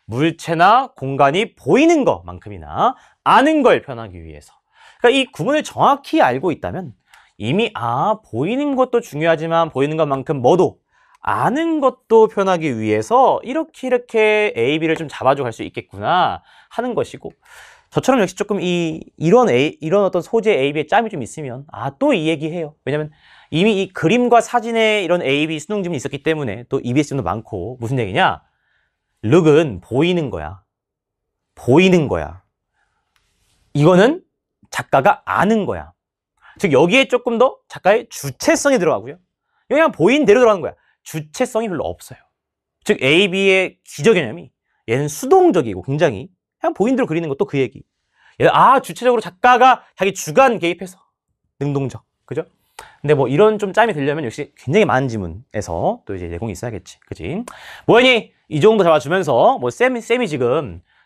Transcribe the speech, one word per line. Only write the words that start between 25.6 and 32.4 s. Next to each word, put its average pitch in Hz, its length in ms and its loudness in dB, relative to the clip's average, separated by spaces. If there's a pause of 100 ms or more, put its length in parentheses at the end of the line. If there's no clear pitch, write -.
수능 208 220 -6
지문이 175 140 -6
있었기 139 260 -8
때문에 131 460 -4
또 131 160 -4
이비에스 135 260 0
지문도 139 140 -4
많고. 107 560 -8
무슨 120 180 -4
얘기냐? 113 440 -2 (800)
룩은 147 580 2
보이는 160 480 -2
거야. 90 340 -12 (920)
보이는 170 540 4
거야. 85 340 -6 (1300)